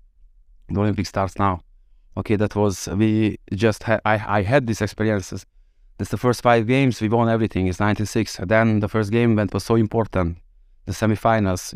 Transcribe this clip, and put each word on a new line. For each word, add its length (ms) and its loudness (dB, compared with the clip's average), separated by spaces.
the 120 -4
Olympics 300 -2
starts 280 -4
now." 240 -2
Okay, 200 -2
that 200 -2
was, 320 0
we 500 0
just 300 0
ha-, 200 0
I, 360 0
I 20 -2
had 240 2
these 160 -2
experiences. 640 -4
That's 140 -8
the 80 -4
first 240 0
five 240 4
games, 340 2
we 80 0
won 200 2
everything, 400 0
it's 100 -4
ninety-six. 640 -2
Then 360 4
the 80 -2
first 240 -2
game 240 4
went, 180 0
was 80 -2
so 140 2
important, 600 0
the 60 -8
semifinals, 840 0